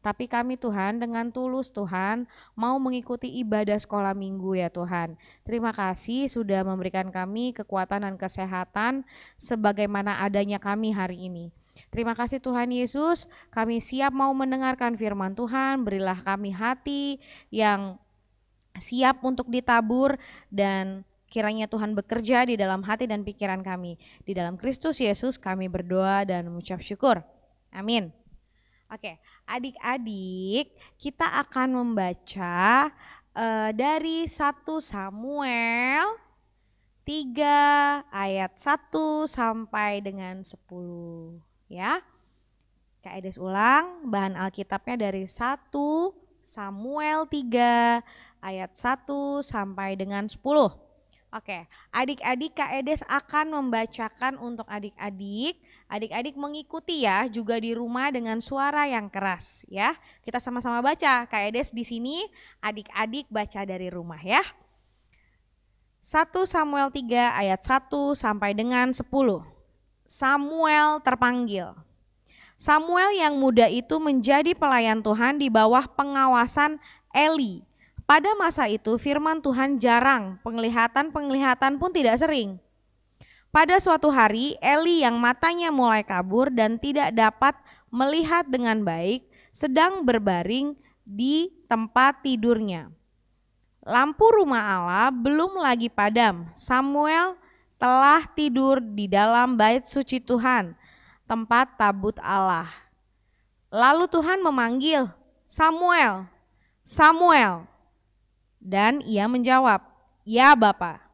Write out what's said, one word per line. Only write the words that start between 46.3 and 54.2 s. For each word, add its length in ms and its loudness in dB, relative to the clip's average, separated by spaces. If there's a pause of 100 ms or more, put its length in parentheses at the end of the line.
Samuel 840 -6
tiga 760 2 (360)
ayat 360 -12
satu 680 -4
sampai 560 -8
dengan 320 -8
sepuluh. 400 2 (600)
Oke, 360 -14 (280)
adik-adik 640 -4
Kak 160 -4
Edes 320 -4
akan 480 -2
membacakan 880 -4